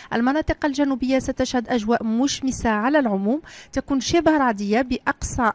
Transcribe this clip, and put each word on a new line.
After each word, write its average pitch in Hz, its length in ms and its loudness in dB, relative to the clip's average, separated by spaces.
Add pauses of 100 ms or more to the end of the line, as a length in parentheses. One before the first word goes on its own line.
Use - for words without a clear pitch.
(120)
المناطق 277 540 0
الجنوبية 262 520 0
ستشهد 254 500 -2
أجواء 233 360 0
مشمسة 240 640 0
على 233 280 2
العموم، 214 420 0 (320)
تكون 269 280 -2
شبه 320 360 2
رعدية 220 460 2
بأقصى 247 720 -2